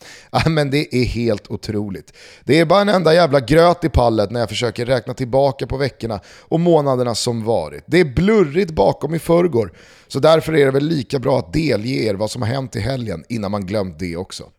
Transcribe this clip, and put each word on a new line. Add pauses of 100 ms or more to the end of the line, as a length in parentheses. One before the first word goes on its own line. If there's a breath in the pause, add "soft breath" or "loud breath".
<laughs>
Ja,
men
det
är
helt
otroligt. (320 loud breath)
Det
är
bara
en
enda
jävla
gröt
i
pallet
när
jag
försöker
räkna
tillbaka
på
veckorna (200 loud breath)
och
månaderna
som
varit.
Det
är
blurrigt
bakom
i
förrgår, (360 soft breath)
så
därför
är
det
väl
lika
bra
att
delge
er
vad
som
har
hänt
i
helgen
innan
man
glömt
det
också. (140)